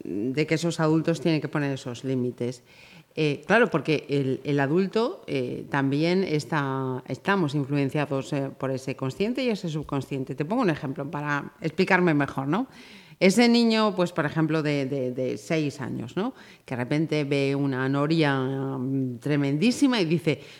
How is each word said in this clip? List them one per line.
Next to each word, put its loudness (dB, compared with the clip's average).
de -2
que 0
esos -2
adultos 2
tienen 2
que -6
poner -2
esos -10
límites. -4
Eh, 0
claro, 4
porque 0
el, 0
el 0
adulto, 0
eh, -4
también 2
está, -2
estamos 0
influenciados, -2
eh, -2
por -4
ese -4
consciente -2
y 0
ese -2
subconsciente. -4
Te -4
pongo 0
un 4
ejemplo -4
para -4
explicarme 2
mejor, 0
¿no? 0
Ese 6
niño, 4
pues, 0
por -2
ejemplo, 0
de, 0
de, -2
de -4
seis -2
años, -6
¿no? -2
Que -8
de -2
repente 0
ve 0
una 0
noria, 2
mm, -2
tremendísima 2
y 4
dice, 0